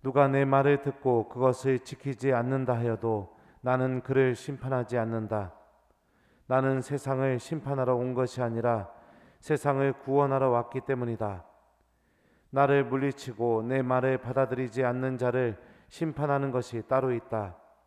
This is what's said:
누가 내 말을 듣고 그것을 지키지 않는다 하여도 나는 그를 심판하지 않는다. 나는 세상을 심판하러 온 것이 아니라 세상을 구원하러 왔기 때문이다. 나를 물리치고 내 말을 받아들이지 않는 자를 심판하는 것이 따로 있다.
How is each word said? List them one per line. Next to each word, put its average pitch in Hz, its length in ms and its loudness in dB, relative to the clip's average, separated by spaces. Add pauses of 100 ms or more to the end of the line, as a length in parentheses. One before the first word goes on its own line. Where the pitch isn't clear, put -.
누가 135 260 4
내 139 160 4
말을 139 380 4
듣고 123 440 0
그것을 127 520 0
지키지 135 520 -4
않는다 127 460 0
하여도 113 580 -2 (240)
나는 127 420 0
그를 131 340 2
심판하지 127 640 -4
않는다. 110 540 -4 (960)
나는 131 340 0
세상을 135 580 -2
심판하러 135 560 -2
온 127 180 -2
것이 127 280 -2
아니라 117 480 0 (520)
세상을 139 580 0
구원하러 135 500 2
왔기 120 320 0
때문이다. 113 600 -4 (1080)
나를 139 340 4
물리치고 120 800 -2
내 131 180 0
말을 127 380 2
받아들이지 127 680 -2
않는 127 320 -2
자를 123 400 0 (300)
심판하는 143 640 -2
것이 120 360 -4
따로 131 240 2
있다. 107 440 -4 (320)